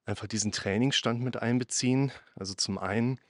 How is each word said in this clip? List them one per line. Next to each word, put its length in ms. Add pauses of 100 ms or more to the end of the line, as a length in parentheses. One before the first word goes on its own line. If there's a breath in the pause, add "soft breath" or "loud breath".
(100)
einfach 160
diesen 260
Trainingsstand 680
mit 180
einbeziehen. 720 (220 loud breath)
Also 200
zum 240
einen 400 (120)